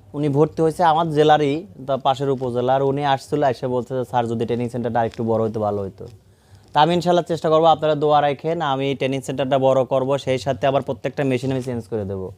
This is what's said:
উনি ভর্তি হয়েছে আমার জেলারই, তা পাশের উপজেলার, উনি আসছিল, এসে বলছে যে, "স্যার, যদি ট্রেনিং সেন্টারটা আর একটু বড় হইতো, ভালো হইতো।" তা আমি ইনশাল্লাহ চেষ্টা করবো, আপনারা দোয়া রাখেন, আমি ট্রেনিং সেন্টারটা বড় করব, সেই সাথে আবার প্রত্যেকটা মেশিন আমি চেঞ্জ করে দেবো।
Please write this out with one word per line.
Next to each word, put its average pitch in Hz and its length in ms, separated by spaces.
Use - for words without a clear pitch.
উনি 147 160
ভর্তি 156 340
হয়েছে 160 220
আমার 165 260
জেলারই, 151 560
তা 135 100
পাশের 135 340
উপজেলার, 127 520
উনি 139 220
আসছিল, 143 380
এসে 135 240
বলছে 123 280
যে, 127 100
"স্যার, 120 220
যদি 113 180
ট্রেনিং 120 240
সেন্টারটা 117 320
আর 117 60
একটু 113 180
বড় 113 200
হইতো, 110 160
ভালো 104 220
হইতো।" 95 260
তা 147 80
আমি 160 140
ইনশাল্লাহ 175 300
চেষ্টা 165 260
করবো, 156 140
আপনারা 156 300
দোয়া 147 260
রাখেন, 156 420
আমি 139 320
ট্রেনিং 135 280
সেন্টারটা 135 360
বড় 131 260
করব, 131 340
সেই 131 200
সাথে 135 280
আবার 135 160
প্রত্যেকটা 135 420
মেশিন 131 280
আমি 131 100
চেঞ্জ 120 260
করে 107 160
দেবো। 95 340